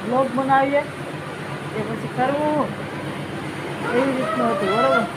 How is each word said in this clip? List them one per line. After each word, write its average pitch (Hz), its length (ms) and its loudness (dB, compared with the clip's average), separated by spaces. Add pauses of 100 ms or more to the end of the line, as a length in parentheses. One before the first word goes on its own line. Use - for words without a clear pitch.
બ્લોગ 254 240 4 (100)
બનાવીએ 269 460 4 (880)
કે 214 160 -4
પછી 220 260 -6
કરવું, 285 520 2 (1200)
એવી 262 320 2
રીતનું 247 340 2
હતું, 196 220 0
બરોબર? 247 280 4 (140)